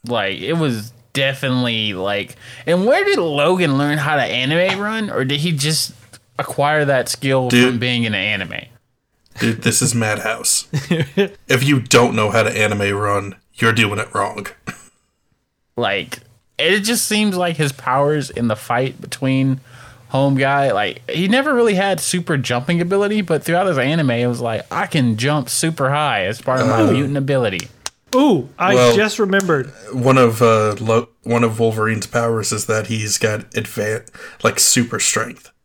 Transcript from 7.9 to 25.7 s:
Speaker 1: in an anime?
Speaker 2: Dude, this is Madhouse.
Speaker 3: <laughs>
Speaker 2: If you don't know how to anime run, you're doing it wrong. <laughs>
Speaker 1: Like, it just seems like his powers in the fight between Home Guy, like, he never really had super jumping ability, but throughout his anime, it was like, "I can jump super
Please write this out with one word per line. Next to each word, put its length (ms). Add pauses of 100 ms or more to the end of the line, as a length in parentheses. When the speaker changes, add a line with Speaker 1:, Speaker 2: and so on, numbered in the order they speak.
Speaker 1:
in 100
an 80
anime? 440 (720)
Speaker 2:
Dude, 240
this 180
is 140
Madhouse. 800
Speaker 3:
<laughs> 180 (560)
Speaker 2:
If 160
you 160
don't 380
know 160
how 100
to 80
anime 480
run, 380 (180)
you're 180
doing 280
it 120
wrong. 360 (180)
<laughs> 1080
Speaker 1:
Like, 420 (400)
it 220
just 260
seems 300
like 200
his 160
powers 580
in 180
the 80
fight 440
between 600 (480)
Home 260
Guy, 380
like, 380
he 180
never 260
really 200
had 260
super 360
jumping 460
ability, 400
but 200
throughout 240
his 120
anime, 320
it 160
was 140
like, 300
"I 160
can 300
jump 320
super 420